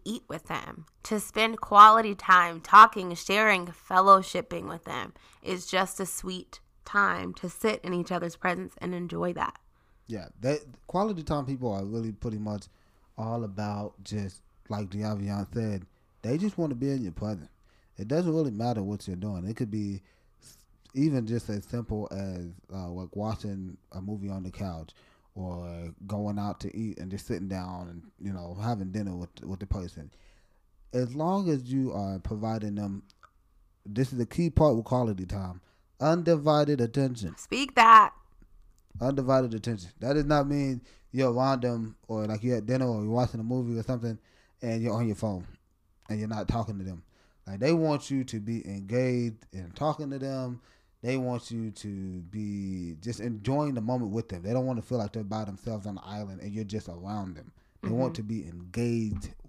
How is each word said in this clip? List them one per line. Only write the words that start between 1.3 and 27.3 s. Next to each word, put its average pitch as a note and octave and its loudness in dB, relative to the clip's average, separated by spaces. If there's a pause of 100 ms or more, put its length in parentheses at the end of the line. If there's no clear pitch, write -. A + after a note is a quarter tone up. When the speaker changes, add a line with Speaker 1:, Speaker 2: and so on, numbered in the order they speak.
Speaker 1:
quality G#3+ 10
time E3+ 4
talking, G3 10
sharing, G3 2
fellowshipping F#3+ 4
with E3+ -10
them. - -8 (300)
It's F#3 -6
just F#3 0
a F#3+ -4
sweet - -10 (240)
time F#3 0
to F#3 -8
sit G#3+ -2
in F3+ -4
each F3 -4
other's E3+ -4
presence F3+ -4
and F3+ -6
enjoy F3 -4
that. D#3+ -4 (480)
Speaker 2:
Yeah, G#2+ -8 (140)
that C#3+ 0 (260)
quality F#3+ -2
time D3 -2
people B2 -2
are G2 -2
really A2+ -4
pretty G#2+ -6
much G#2 -6 (500)
all A2+ -4
about G#2 -6 (100)
just, G2+ -6 (260)
like G#2 -6
De'Avion G2+ -4
said, G#2 -2 (360)
they B2 0
just G3 -2
wanna D3+ -2
be C3+ -2
in C3+ -2
your F2+ -6
presence. G#2 -6 (460)
It G#2 -8
doesn't D#3+ 0
really D#3 2
matter A2 -2
what G2+ -6
you're F#2 -6
doing. F#2 -6
It A2+ -6
could A#2 -4
be G2+ -4 (380)
s-, - -20 (360)
even C3+ 2
just A2+ -2
as G#2 -4
simple A2 -4
as, F#2 -6 (200)
uh, F#2 -8
like, F2+ -10
watching G2+ -6 (160)
a F#2+ -10
movie G2 -6
on F#2+ -6
the F#2 -10
couch E2+ -8 (440)
or F2 -8 (140)
going G#2 -2
out G2+ -4
to - -8
eat A2 -6
and F#2 -8
just G2 -8
sitting G2 -4